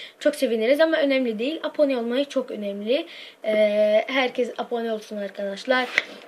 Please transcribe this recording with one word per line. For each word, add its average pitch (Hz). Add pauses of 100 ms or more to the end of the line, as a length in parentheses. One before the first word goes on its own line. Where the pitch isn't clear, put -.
(180)
çok -
seviniriz 240
ama 320
önemli 262
değil. 285
Abone 294
olmayı 240
çok 262
önemli. 208 (380)
Ee, 214
herkes 254
abone 233
olsun 214
arkadaşlar. 202 (420)